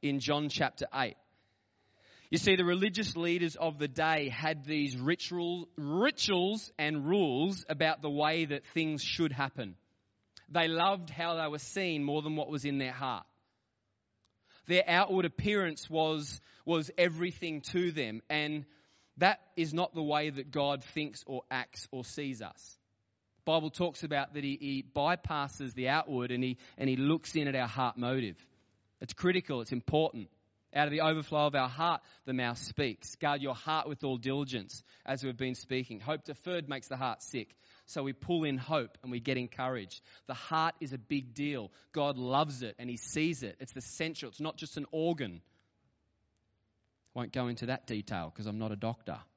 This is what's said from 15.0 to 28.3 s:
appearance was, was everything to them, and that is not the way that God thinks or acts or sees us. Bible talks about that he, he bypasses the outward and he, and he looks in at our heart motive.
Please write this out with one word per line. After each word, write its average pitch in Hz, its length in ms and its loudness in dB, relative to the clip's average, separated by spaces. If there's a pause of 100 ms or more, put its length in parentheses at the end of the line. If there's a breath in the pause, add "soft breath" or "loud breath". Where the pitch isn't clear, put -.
appearance 180 640 0
was, 156 520 0 (260 loud breath)
was 160 320 2
everything 170 640 0 (100)
to 175 200 2
them, 117 360 -2
and 151 380 -2 (520 soft breath)
that 190 200 6 (180)
is 165 160 0
not 170 220 0
the 160 80 -2
way 151 280 2
that 139 200 -8
God 143 320 0
thinks 151 440 -8
or 131 240 -6
acts - 420 -6
or 127 120 -8
sees 131 380 -8
us. - 360 -16 (680)
Bible 156 260 4
talks 175 320 -2
about 143 320 -2
that 147 80 -6
he, 139 180 -2
he 139 240 -4 (120)
bypasses 143 760 0
the 127 140 0
outward 139 440 2
and 123 100 0
he, 127 140 0 (200 loud breath)
and 135 120 2
he 131 80 4
looks 147 400 2
in 151 100 2
at 135 80 0
our 127 140 2
heart 123 280 0
motive. 120 400 0 (640)